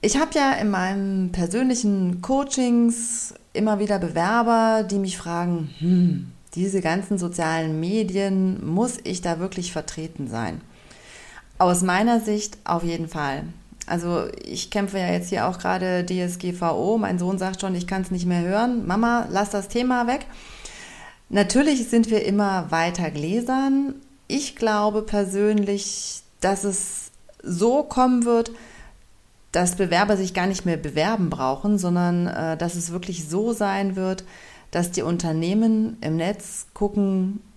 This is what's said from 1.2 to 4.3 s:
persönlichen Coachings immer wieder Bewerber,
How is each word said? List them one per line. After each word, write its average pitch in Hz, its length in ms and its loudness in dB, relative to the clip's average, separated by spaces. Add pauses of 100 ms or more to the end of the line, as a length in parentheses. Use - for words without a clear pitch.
persönlichen 190 920 2
Coachings 240 1120 0 (180)
immer 208 280 2
wieder 202 180 0
Bewerber, 220 840 2